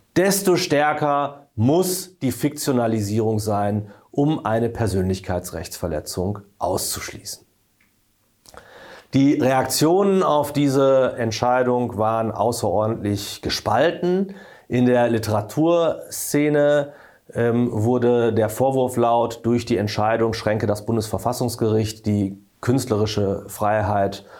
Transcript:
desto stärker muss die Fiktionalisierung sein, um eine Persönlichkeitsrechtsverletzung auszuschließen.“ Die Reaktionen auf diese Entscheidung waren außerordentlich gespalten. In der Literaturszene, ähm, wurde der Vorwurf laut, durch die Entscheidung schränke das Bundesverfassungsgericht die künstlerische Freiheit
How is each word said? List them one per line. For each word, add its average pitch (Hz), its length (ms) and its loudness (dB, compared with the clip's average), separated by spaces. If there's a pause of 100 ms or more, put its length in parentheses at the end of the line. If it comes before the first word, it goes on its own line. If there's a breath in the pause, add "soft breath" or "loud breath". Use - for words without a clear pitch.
(160 loud breath)
desto 190 400 2
stärker 147 880 0 (100)
muss 175 600 0
die 131 140 -2
Fiktionalisierung 113 1080 -2
sein, 104 540 -2 (180 loud breath)
um 147 340 0
eine 113 260 0
Persönlichkeitsrechtsverletzung 92 1700 -4 (180)
auszuschließen.“ - 880 -8 (1700 loud breath)
Die 139 220 4
Reaktionen 151 880 2
auf 147 300 0
diese 135 640 2
Entscheidung 123 840 0
waren 110 320 0
außerordentlich 104 1120 -2
gespalten. 175 920 0 (340 loud breath)
In 123 200 2
der 123 200 4
Literaturszene, 147 1900 0 (420 loud breath)
ähm, 120 360 2
wurde 120 640 2
der 107 160 2
Vorwurf 131 480 0
laut, 120 460 2
durch 117 220 0
die 117 120 0
Entscheidung 110 560 0
schränke 107 320 -2
das 101 220 -2
Bundesverfassungsgericht 110 1200 -2
die 101 320 0 (200)
künstlerische 104 880 0
Freiheit 101 800 0 (140 loud breath)